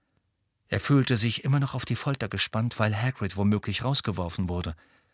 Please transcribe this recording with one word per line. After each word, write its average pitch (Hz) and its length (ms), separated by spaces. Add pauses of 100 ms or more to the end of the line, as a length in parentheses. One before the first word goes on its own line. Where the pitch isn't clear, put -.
(680)
Er - 120
fühlte 131 360
sich 113 280
immer 135 160
noch 139 140
auf 127 100
die 117 120
Folter 131 320
gespannt, 110 500
weil 107 160
Hagrid 110 420
womöglich 101 480
rausgeworfen 92 640
wurde. 85 280 (380)